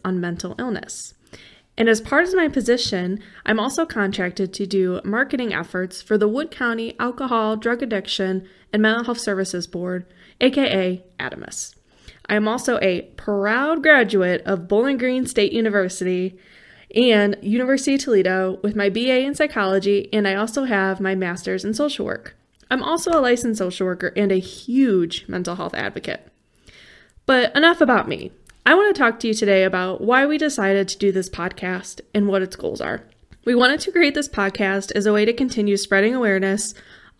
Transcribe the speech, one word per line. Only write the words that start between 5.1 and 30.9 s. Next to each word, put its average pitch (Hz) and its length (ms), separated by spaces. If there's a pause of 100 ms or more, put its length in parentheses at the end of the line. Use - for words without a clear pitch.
efforts 180 480
for 214 160
the 208 100
Wood 285 220
County 226 500
Alcohol, 240 560
Drug 233 260
Addiction, 190 640 (240)
and 214 120
Mental 226 220
Health 240 160
Services 185 460
Board, 180 380 (380)
A 262 80
K 185 520 (160)
A - 60
adamus. - 480 (560)
I 202 60
am 214 140
also 240 340
a 185 200 (140)
proud 240 680
graduate 202 640
of 180 200
Bowling 247 320
Green 254 280
State 208 260
University 185 840 (560)
and 214 480
University 254 540
of 269 60
Toledo 190 640
with 208 100
my 202 140
B 233 240
A 254 120
in 285 120
psychology, 196 760
and 208 140
I 190 80
also 226 300
have 190 360
my 190 140
master's 185 500
in 208 80
social 285 320
work. - 300 (340)
I'm 254 140
also 330 300
a 311 100
licensed 240 380
social 185 260
worker 180 300
and 196 160
a 185 80
huge 202 880
mental 180 260
health 170 200
advocate. - 520 (1000)
But 247 280
enough 330 260
about 247 280
me. - 240 (340)
I 277 80
want 403 180
to - 80
talk 226 200
to 233 80
you 220 60
today 202 280
about 185 380
why 254 260
we 302 100
decided 196 520
to - 100